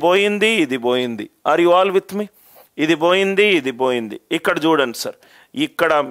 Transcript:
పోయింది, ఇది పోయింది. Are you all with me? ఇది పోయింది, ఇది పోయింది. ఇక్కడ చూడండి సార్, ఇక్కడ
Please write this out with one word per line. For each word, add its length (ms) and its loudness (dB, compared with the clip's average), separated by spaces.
పోయింది, 460 2
ఇది 220 -4
పోయింది. 400 -4
Are 140 2
you 140 4
all 180 2
with 220 -6
me? 80 -8
ఇది 200 2
పోయింది, 420 2
ఇది 120 -4
పోయింది. 360 -2
ఇక్కడ 180 -2
చూడండి 380 0
సార్, 160 -12
ఇక్కడ 280 -2